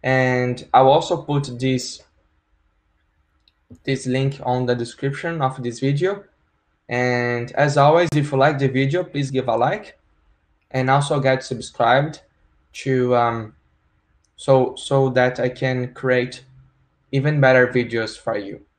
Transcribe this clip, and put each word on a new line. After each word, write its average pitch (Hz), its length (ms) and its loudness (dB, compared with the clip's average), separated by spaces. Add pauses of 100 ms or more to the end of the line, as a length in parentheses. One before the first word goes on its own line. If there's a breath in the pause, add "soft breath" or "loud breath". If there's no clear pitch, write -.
And 127 720 0
I'll 131 140 8
also 156 340 2
put 139 380 -4
this, 131 420 -4 (1800)
this 139 220 -4
link 135 360 -2
on 127 240 -2
the 123 80 0
description 139 640 -6
of 131 220 -4
this 120 160 -8
video. 170 460 -2 (640)
And 120 640 -2
as 147 240 2
always, 156 380 4
if 143 180 0
you 135 60 0
like 143 200 2
the 135 100 0
video, 135 360 0
please 139 260 -6
give 127 180 -2
a 113 80 0
like 160 420 -2 (720)
and 131 200 -2
also 143 300 2
get 131 240 0
subscribed 123 760 0 (520)
to, 127 440 0
um, 117 380 -2 (840)
so, 127 400 2
so 135 340 0
that 127 280 0
I 123 100 -2
can 127 460 -4
create 127 500 -2 (680)
even 143 280 0
better 127 280 6
videos 117 500 -4
for - 180 -6
you. 101 240 -10 (180)